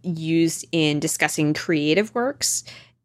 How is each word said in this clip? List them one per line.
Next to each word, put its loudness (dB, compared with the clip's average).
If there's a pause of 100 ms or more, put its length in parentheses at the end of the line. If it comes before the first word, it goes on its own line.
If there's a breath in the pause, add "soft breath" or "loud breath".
used 0
in 2
discussing 0
creative 0
works, -2 (420 loud breath)